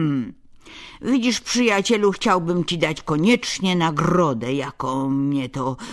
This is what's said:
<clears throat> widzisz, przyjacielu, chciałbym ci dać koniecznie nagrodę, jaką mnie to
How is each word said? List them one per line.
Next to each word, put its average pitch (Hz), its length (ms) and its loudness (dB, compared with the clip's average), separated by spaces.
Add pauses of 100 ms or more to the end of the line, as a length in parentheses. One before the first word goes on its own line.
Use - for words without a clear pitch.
(220)
<clears throat> - 920 -10
widzisz, 247 300 2
przyjacielu, 208 680 2
chciałbym 180 540 0
ci 175 120 -4
dać 156 240 -2
koniecznie 190 720 0
nagrodę, 160 800 0
jaką 135 560 -4
mnie 139 400 0
to 131 280 -4 (160)